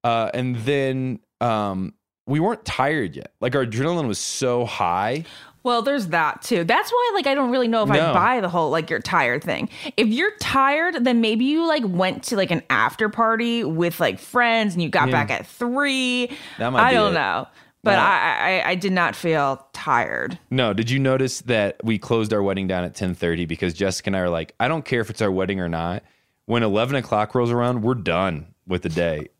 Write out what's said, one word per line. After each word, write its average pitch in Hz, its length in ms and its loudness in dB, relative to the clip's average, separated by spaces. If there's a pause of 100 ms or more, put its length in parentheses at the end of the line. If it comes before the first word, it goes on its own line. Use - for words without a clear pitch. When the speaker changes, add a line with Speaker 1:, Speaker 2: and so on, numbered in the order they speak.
Speaker 1:
uh, 113 320 0
and 127 220 -2
then, 131 600 -2 (220)
um, 101 520 -2 (340)
we 143 120 2
weren't 214 260 0
tired 131 500 0
yet. - 240 -14
Like, 123 160 0
our 131 100 2
adrenaline 139 420 -2
was 101 120 -2
so 123 460 0
high. 101 580 -2 (400)
Speaker 2:
Well, 240 180 0
there's 269 280 -2
that 170 340 -2
too. 175 200 0
That's 247 280 0
why, 480 240 2
like, 330 100 0
I 277 80 2
don't 269 160 0
really 254 180 2
know 226 160 2
if - 60 0
I 202 80 4
Speaker 1:
No. 160 160 2
Speaker 2:
buy 226 260 2
the 180 100 -2
whole, 170 200 0
like, 160 220 0
you're - 80 -2
tired 151 440 0
thing. - 240 -4 (300)
If 226 100 2
you're 349 320 0
tired, 285 680 2
then 240 160 4
maybe 226 240 2
you, 320 220 2
like, 302 200 2
went 185 380 0
to, 240 100 -4
like, 190 160 0
an 160 180 0
after 135 400 0
party 233 540 0
with, 165 360 -2
like, 107 200 0
friends 226 540 0
and 175 100 0
you 156 60 -2
got 147 180 2
Speaker 1:
Yeah. 131 60 2
Speaker 2:
back 127 180 2
at - 160 -6
three. 247 840 -2 (300)
Speaker 1:
That 117 120 -2
might 202 120 4
Speaker 2:
I 247 80 6
Speaker 1:
be 247 60 4
Speaker 2:
don't 208 140 4
Speaker 1:
it. 170 40 -2
Speaker 2:
know. 117 320 -2 (360)
But 202 120 4
Speaker 1:
No. 180 60 4
Speaker 2:
I, 170 640 2
I, 151 40 0
I 185 60 0
did 185 160 -2
not 175 240 0
feel 143 580 -2
tired. 120 640 -2 (140)
Speaker 1:
No. 123 220 2
Did 117 180 0
you 135 80 0
notice 131 420 0
that 110 420 0
we 110 140 0
closed 110 340 0
our 104 120 2
wedding 98 240 0
down 92 160 -2
at 87 120 -6
ten 90 200 -2
thirty 85 300 -2
because 85 300 -4
Jessica 95 340 -2
and 95 80 -2
I - 40 0
are 90 80 0
like, 82 300 -4
"I 120 80 2
don't 156 180 -2
care 120 160 0
if 110 100 -6
it's - 100 -6
our 101 100 2
wedding 95 280 -2
or 87 100 -2
not. 85 320 -4 (460)
When 117 160 0
eleven 110 320 0
o'clock 107 400 -2
rolls 120 160 2
around, 120 320 0
we're 123 100 2
done 85 540 -2 (200)
with 90 140 -2
the 85 80 -4
day." 80 380 -2 (120)